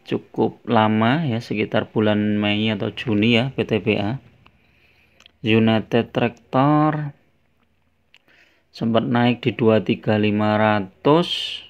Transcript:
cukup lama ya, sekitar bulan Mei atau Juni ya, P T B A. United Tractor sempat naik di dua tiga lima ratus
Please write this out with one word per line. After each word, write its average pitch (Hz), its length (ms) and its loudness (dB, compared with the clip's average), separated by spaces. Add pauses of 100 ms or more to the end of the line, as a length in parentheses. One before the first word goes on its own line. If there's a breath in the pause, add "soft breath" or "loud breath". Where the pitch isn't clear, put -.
cukup - 640 -4
lama 110 560 2
ya, 117 160 -2
sekitar 107 480 -4
bulan 107 480 0
Mei 104 320 0
atau 107 240 -4
Juni 110 480 0
ya, 131 80 -2
P 123 160 -4
T 104 160 -2
B 104 160 0
A. 107 240 -4 (1200 soft breath)
United 113 720 2
Tractor 147 1040 0 (1500 soft breath)
sempat 113 400 -2
naik 120 320 0
di 113 160 -4
dua 110 240 2
tiga 107 400 -2
lima 107 400 0
ratus 107 1080 0